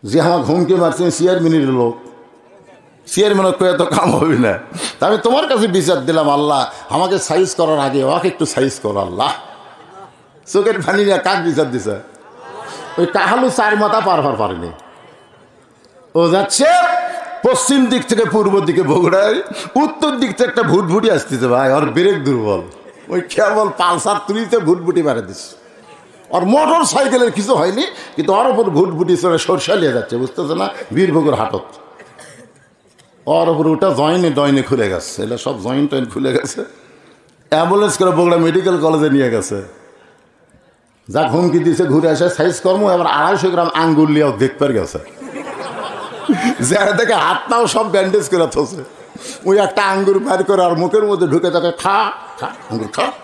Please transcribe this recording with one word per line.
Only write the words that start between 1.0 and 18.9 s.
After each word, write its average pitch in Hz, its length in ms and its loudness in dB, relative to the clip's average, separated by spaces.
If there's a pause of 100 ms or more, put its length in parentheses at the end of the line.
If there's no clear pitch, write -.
চেয়ারম্যানের 160 580 2
লোক, 120 280 0 (1080)
চেয়ারম্যানের 196 460 2
কয়ে 185 200 2
তো 180 120 0
কাম 175 300 0
হবে 151 220 2
না। 113 220 2 (400)
তা 151 80 2
আমি 214 160 2
তোমার 269 240 2
কাছে 226 200 2
বিচার 170 380 0
দিলাম 156 240 2
আল্লাহ, 143 420 0 (180)
আমাকে 180 300 0
সাইজ 175 360 0
করার 156 240 0
আগে 139 240 0
ওকে 160 240 0
একটু 165 180 -2
সাইজ 131 380 -2
করো 104 160 -2
আল্লাহ। 95 340 -4 (1200)
চোখের 202 280 0
পানি 202 240 0
নিয়ে 196 120 2
কাক 185 200 -2
বিচার 156 340 -2
দিছে? 104 280 -4 (960)
ওই 175 80 2
কাহালু 196 440 0
চার 214 280 0
মাথা 208 220 2
পার 170 220 0
হবার 139 140 0
পারেনি। 92 360 -4 (1400)
ও 170 140 4
যাচ্ছে 196 360 2 (800)
পশ্চিম - 420 2
দিক 240 220 -2
থেকে 226 180 2
পূর্ব 196 340 2
দিকে 165 240 0
বগুড়ায়, 185 580 2 (340)